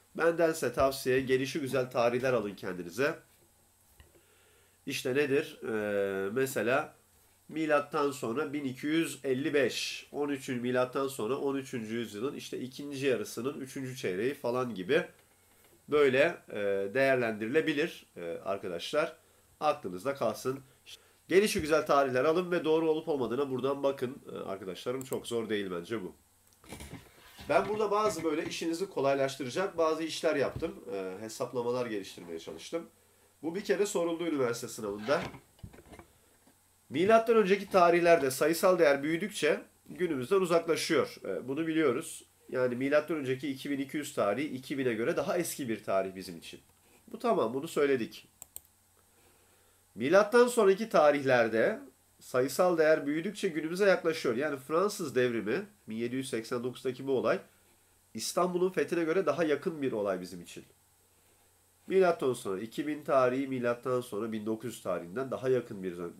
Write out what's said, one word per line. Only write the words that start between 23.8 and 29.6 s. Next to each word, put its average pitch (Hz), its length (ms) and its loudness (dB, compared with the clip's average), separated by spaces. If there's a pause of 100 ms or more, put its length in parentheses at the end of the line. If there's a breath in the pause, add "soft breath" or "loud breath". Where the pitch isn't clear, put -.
bakın, 139 340 -2 (140)
e, - 60 -10
arkadaşlarım. 95 680 -6
Çok 120 240 -8
zor 117 220 -4
değil 101 220 -2
bence 90 320 -6
bu. 85 120 -12 (1300 loud breath)
Ben 196 200 2
burada 214 220 -2
bazı 208 320 0
böyle 160 220 -2
işinizi 165 440 -6
kolaylaştıracak 139 880 -2